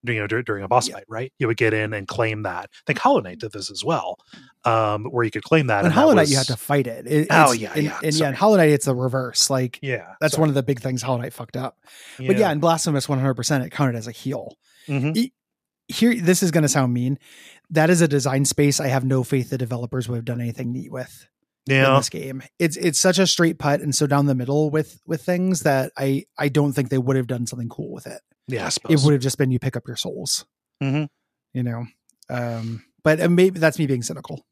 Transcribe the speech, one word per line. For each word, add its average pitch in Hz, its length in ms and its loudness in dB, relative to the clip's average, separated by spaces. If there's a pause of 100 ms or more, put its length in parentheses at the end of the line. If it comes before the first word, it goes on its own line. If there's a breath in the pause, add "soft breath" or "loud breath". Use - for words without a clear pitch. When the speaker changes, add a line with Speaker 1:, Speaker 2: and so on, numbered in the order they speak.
Speaker 1:
you 120 160 -4
know, 104 80 -4
dur-, 113 160 -2
during 101 220 -6
a 92 40 -8
boss 120 200 2
Speaker 2:
Yeah. - 80 -10
Speaker 1:
fight, 95 120 -18
right? 117 300 -10
You 131 80 -2
would 113 100 0
get 113 160 2
in 107 220 -2
and 98 140 -8
claim 110 340 -4
that. 90 300 -8
I - 140 -20
think - 120 -2
Hollow 269 220 2
Knight 92 180 -12
did 110 140 -12
this 98 180 -12
as 98 140 -12
well, 101 340 -4 (460 loud breath)
um, 110 400 0
where 120 200 -4
you 110 60 -4
could 104 140 -8
claim 156 240 2
that, 104 120 2
Speaker 2:
In 98 60 2
Speaker 1:
and - 60 2
that 151 80 2
Speaker 2:
Hollow 302 140 6
Knight, 156 140 4
you 139 80 4
Speaker 1:
was 131 120 0
Speaker 2:
had 123 60 -2
to 107 80 -10
fight 139 260 0
it. 117 180 -12
It, 151 240 2
Speaker 1:
Oh, 151 220 6
Speaker 2:
it's, 117 80 0
Speaker 1:
yeah, 107 140 -10
Speaker 2:
and, 151 100 0
Speaker 1:
yeah, 147 180 -4
Speaker 2:
and - 40 -8
yeah, 156 40 0
Speaker 1:
sorry. 151 200 0
Speaker 2:
in 131 40 -4
Hollow 208 240 4
Knight, 156 120 6
it's 143 160 2
the 135 80 0
reverse. 127 540 -2
Like, 131 320 -2
Speaker 1:
Yeah, 117 400 -6
Speaker 2:
that's 151 140 2
Speaker 1:
sorry. 156 80 0
Speaker 2:
one 156 80 4
of 135 60 0
the 131 80 0
big 127 160 -2
things 127 200 -4
Hollow 123 220 -2
Knight 127 100 -8
fucked - 240 -14
up. - 220 -8 (400 loud breath)
But 131 80 -8 (100)
yeah, - 20 0 (100)
Speaker 1:
Yeah. 160 40 2
Speaker 2:
in 147 60 0
Blasphemous, 160 500 2
one 135 120 0
hundred 135 140 2
percent, 123 300 -2
it 117 60 -12
counted 127 260 -2
as 110 120 -10
a 117 40 -14
heal. - 460 -10 (300 soft breath)
Speaker 1:
Mm-hmm. 143 260 -2
Speaker 2:
E-, 240 180 -2 (560)
here, 233 320 2
this 175 220 2
is 180 80 2
gonna 151 180 2
sound 131 240 2
mean. 123 260 -2 (540 loud breath)
That 160 160 4
is 175 120 4
a 170 80 4
design 139 380 0
space 143 340 2
I 143 80 -2
have 131 160 0
no 131 180 2
faith 127 280 -2
the 135 80 -6
developers 123 500 -6
would 123 80 -4
have 117 80 -8
done 120 160 -6
anything 120 320 -6
neat - 180 -10
with - 380 -14 (400)
in 135 80 2
Speaker 1:
Yeah. 135 220 6
Speaker 2:
this 135 100 0
game. 135 340 -10 (160)
It's, 170 180 0
it's 165 220 0
such 185 220 4
a 185 80 4
straight 165 320 2
putt 143 200 0
and 143 140 -2
so 147 140 2
down 143 180 4
the 139 80 2
middle 143 360 0
with, 151 360 -4
with 165 160 -6
things 180 380 -2
that 135 360 0
I, 139 280 -2 (120)
I 147 120 -2
don't 143 240 2
think 127 160 -2
they 135 100 0
would 127 160 0
have 127 140 -2
done 120 180 -4
something 120 220 -10
cool - 240 -10
with - 160 -14
it. - 140 -16 (260)
Speaker 1:
Yeah, 110 160 -6
I - 20 -4
Speaker 2:
It 80 60 -4
Speaker 1:
suppose. 147 320 2
Speaker 2:
would 151 80 6
have 135 100 2
just 131 160 -2
been 131 140 2
you 123 80 0
pick 131 160 -4
up 117 100 -10
your 123 100 -12
souls. - 500 -6 (360)
Speaker 1:
Mm-hmm. 139 220 0 (480)
Speaker 2:
You 127 100 -4
know? 120 240 -6 (420)
Um, 117 560 -6 (200)
but, 156 160 4
uh, 170 80 2
maybe 180 320 4
that's 156 180 2
me 160 80 0
being 131 160 -2
cynical. 147 500 -12